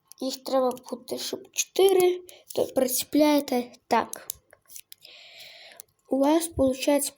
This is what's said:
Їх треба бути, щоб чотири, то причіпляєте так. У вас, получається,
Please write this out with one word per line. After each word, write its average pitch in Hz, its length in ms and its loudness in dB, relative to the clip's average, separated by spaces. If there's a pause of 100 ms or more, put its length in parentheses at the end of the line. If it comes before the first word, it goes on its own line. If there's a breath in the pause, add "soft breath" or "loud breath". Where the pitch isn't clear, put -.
(200)
Їх 262 240 -8
треба 262 280 0 (180)
бути, - 280 -12
щоб - 340 -10
чотири, 359 680 2 (340 loud breath)
то - 100 0
причіпляєте 285 1040 0 (160)
так. - 400 -2 (1800 loud breath)
У 269 100 -2
вас, 311 280 2
получається, 277 680 0